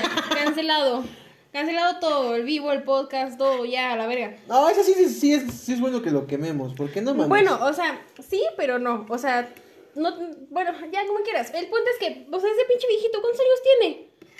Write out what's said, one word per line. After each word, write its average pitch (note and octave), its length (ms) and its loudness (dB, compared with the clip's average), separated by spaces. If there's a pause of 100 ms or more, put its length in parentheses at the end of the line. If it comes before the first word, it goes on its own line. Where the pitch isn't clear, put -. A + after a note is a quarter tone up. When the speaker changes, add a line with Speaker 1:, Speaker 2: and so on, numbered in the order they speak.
(340)
Speaker 1:
cancelado. D4 680 0 (480)
Cancelado E4+ 480 -2
todo, C#4+ 360 0
el A#3 100 -2
vivo, D4 260 -2
el C#4 100 0
podcast, C4+ 560 -2
todo, C4 280 2
ya, B3+ 280 -2
a - 20 -2
la A3+ 120 -2
verga. A#3 280 -4 (120)
Speaker 2:
No, C4 220 6
eso G4+ 140 4
sí, F#4+ 120 6
sí, F#4 120 6
sí C#4+ 260 2
es, B3+ 200 0
sí - 200 -6
es B3 60 -2
bueno B3+ 220 0
que - 80 -2
lo C#3 160 2
quememos, C#3 480 -4
porque C#3+ 260 -6
no B3+ 140 -2
mames. D4+ 160 2
Speaker 1:
Bueno, G4 340 4
o C#4 100 2
sea, D4+ 300 -4 (240)
sí, F#4+ 140 -2 (160)
pero B3+ 220 0
no, A#3+ 280 -2
o A#3 120 -4
sea, A#3+ 340 -2 (400)
no, E4 180 -2 (380)
bueno, F4 220 -2 (200)
ya, G4 140 -4
como G#4 140 -2
quieras. G4 340 -4
El F4 140 -4
punto A4 260 0
es - 60 -4
que, C4+ 320 -6
o F4+ 80 -4
sea, G4 100 0
ese A4 180 2
pinche B4 200 2
viejito, A4 340 0
¿cuántos A#4+ 180 -2
años B4+ 200 4 (200)
tiene? F4 300 -2 (300)